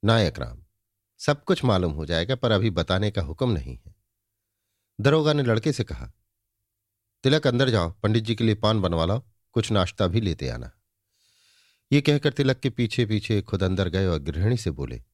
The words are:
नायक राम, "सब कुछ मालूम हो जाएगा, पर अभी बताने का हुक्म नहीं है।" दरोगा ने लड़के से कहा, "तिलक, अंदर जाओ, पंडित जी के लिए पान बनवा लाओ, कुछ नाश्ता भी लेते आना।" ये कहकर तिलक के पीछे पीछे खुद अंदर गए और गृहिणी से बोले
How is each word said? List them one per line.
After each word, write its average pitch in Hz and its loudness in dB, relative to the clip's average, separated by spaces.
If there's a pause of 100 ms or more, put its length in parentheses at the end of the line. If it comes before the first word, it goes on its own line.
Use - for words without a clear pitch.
नायक 107 2
राम, - -12 (540)
"सब - -2
कुछ 180 0
मालूम 92 2
हो 76 -6
जाएगा, 85 -2
पर 123 0
अभी 104 2
बताने 92 0
का 98 -4
हुक्म 82 -2
नहीं 65 -4
है।" - -20 (1040)
दरोगा 147 4
ने 147 2
लड़के 117 2
से 117 -2
कहा, - -12 (1080)
"तिलक, 139 4
अंदर 127 4
जाओ, 87 2
पंडित 110 0
जी 113 -2
के 113 -2
लिए 110 4
पान 107 2
बनवा 85 0
लाओ, 101 -2 (300)
कुछ - -2
नाश्ता 98 0
भी 92 0
लेते 82 -4
आना।" 62 -10 (1200)
ये 143 4
कहकर 143 2
तिलक 135 0
के 131 -2
पीछे 120 -2
पीछे 104 -2
खुद 95 -4
अंदर 92 0
गए 92 0
और 85 0
गृहिणी 80 -2
से 95 -4
बोले 67 -10